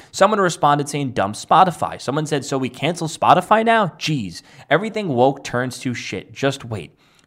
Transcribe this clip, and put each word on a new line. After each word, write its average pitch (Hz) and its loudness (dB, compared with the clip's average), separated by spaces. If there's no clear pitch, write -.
Someone 208 2
responded 147 2
saying, 143 -6
"Dump 104 -2
Spotify." 160 2
Someone 151 -4
said, 143 -4
"So 139 -4
we 131 -2
cancel 170 -4
Spotify 180 4
now? 226 2
Jeez, 110 -4
everything 208 0
woke 135 2
turns 123 -4
to 127 -4
shit. 110 -10
Just 135 -4
wait. 104 -10